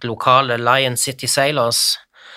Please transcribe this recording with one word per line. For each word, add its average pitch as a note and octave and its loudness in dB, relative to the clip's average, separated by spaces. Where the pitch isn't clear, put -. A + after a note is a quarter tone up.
lokale B2+ 2
Lion B2 0
City C3 -6
Sailors, C3+ 0